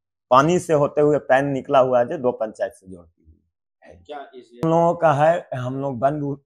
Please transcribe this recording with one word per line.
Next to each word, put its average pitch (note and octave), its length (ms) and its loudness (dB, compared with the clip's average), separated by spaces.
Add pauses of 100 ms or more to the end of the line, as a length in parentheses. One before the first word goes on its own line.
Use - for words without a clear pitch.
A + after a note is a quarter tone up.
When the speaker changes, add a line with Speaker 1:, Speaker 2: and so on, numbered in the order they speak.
(320)
Speaker 1:
पानी D#3 280 4
से F3 140 -4
होते C#3+ 280 0
हुए D3 160 2
पैन C3+ 280 0
निकला C#3 340 -2
हुआ B2+ 200 2
है, B2 100 0
जो E3+ 80 -6
दो B2 140 -2
पंचायत G#2+ 420 -8
से F#2 180 -20
जोड़ती E2+ 320 -20
हुई D#2+ 180 -20 (420)
है। F2 240 -20
Speaker 2:
क्या C#3 280 -16
इस A#2+ 300 -14
Speaker 1:
हम D#3+ 60 2
लोगों E3+ 220 2
का E3+ 200 2
है, D#3 420 0
हम C3 260 -8
लोग C3+ 220 -6
वन, C#3+ 420 -2